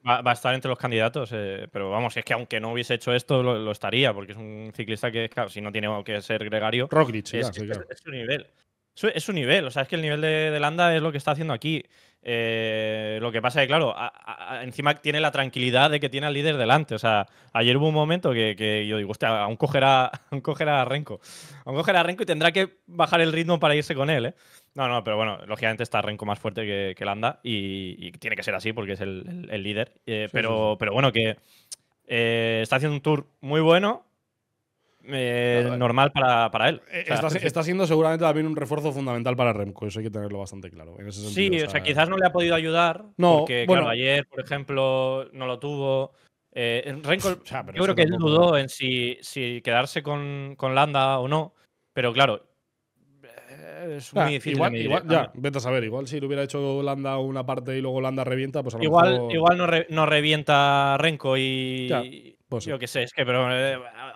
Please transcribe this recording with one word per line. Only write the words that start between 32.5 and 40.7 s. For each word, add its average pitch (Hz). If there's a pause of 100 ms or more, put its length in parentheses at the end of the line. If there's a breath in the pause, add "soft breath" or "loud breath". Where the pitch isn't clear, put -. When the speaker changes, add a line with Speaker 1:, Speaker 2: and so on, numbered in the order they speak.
Speaker 1:
está 123
haciendo 147
un 139
tour 151 (140)
muy 147
bueno. 185 (1080)
Eh, 120
Speaker 2:
Claro, 123
Speaker 1:
normal 123
para, 123
para 113
él. 160
Speaker 2:
eh, 175
Speaker 1:
O -
sea, 147
Speaker 2:
está 127
si-, 151
Speaker 1:
sí, 190
sí. 175
Speaker 2:
está 156
siendo 180
seguramente 160
también 156
un 156
refuerzo 147
fundamental 127
para 123
Remco, 101
eso 107
hay 107
que 113
tenerlo 101
bastante 95